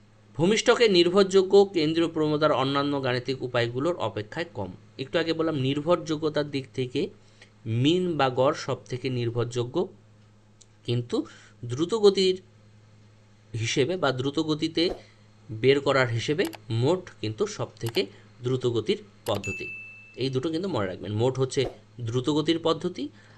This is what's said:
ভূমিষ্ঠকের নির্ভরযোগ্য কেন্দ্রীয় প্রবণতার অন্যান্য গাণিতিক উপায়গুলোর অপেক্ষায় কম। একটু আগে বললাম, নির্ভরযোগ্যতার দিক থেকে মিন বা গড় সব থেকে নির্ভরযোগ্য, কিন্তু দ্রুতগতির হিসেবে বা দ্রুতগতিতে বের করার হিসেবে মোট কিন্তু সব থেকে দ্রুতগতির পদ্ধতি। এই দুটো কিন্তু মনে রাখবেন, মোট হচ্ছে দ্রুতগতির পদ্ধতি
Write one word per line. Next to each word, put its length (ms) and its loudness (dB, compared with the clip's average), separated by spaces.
ভূমিষ্ঠকের 540 4
নির্ভরযোগ্য 640 4
কেন্দ্রীয় 440 0
প্রবণতার 440 2
অন্যান্য 420 0
গাণিতিক 380 -2
উপায়গুলোর 540 -2
অপেক্ষায় 580 -6
কম। 160 -8
একটু 200 -10
আগে 140 0
বললাম, 240 -2
নির্ভরযোগ্যতার 960 -2
দিক 240 -6
থেকে 260 -4
মিন 380 2
বা 140 2
গড় 260 2
সব 280 -6
থেকে 260 -8
নির্ভরযোগ্য, 680 -2
কিন্তু 320 -2
দ্রুতগতির 760 4
হিসেবে 440 0
বা 160 0
দ্রুতগতিতে 720 -2
বের 320 4
করার 280 2
হিসেবে 360 -2
মোট 320 2
কিন্তু 260 -4
সব 220 -8
থেকে 200 -4
দ্রুতগতির 560 0
পদ্ধতি। 400 -4
এই 140 -2
দুটো 200 -2
কিন্তু 180 -4
মনে 180 -2
রাখবেন, 260 -8
মোট 260 0
হচ্ছে 240 0
দ্রুতগতির 640 -2
পদ্ধতি 420 -2